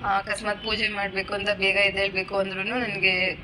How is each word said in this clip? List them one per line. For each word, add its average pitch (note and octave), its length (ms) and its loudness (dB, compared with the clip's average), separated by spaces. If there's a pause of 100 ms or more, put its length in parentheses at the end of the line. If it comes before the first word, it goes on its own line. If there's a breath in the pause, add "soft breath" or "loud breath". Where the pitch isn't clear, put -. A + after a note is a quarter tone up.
ಆ, G3 140 2
ಅಕಸ್ಮಾತ್ G3+ 460 -4
ಪೂಜೆ A3 240 0
ಮಾಡ್ಬೇಕು G3 460 -2
ಅಂತ G3+ 160 -2
ಬೇಗ G3 260 2
ಎದ್ದೇಳ್ಬೇಕು G3 640 2
ಅಂದ್ರೂನು G3 420 -2
ನನ್ಗೆ F#3+ 640 0